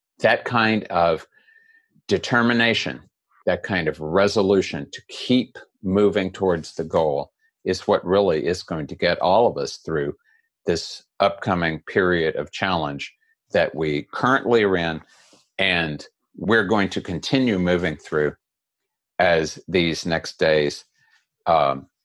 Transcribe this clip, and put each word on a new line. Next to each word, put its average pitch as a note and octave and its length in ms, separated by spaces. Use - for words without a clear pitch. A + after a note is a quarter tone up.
that A#2 260
kind A2 460
of E2+ 340
determination, A#2 960
that F2+ 160
kind F2 240
of D#2 120
resolution F#2+ 920
to - 160
keep - 500
moving G2 500
towards F2+ 440
the E2+ 80
goal D#2 480
is F#2 220
what G2+ 180
really F2+ 400
is F2+ 160
going D#2+ 240
to D#2 100
get F2 240
all G#2+ 280
of D2 100
us C#2 200
through D2 360
this - 340
upcoming F2 680
period F2 480
of D2+ 160
challenge D#2 600
that E2+ 220
we D2 400
currently B2 480
are F#2+ 160
in, E2 240
and E2+ 480
we're A2 320
going G2+ 220
to - 120
continue A2 560
moving F2 400
through D2 380
as E2 400
these E2+ 380
next E2 320
days, D#2 480
um, C#2 400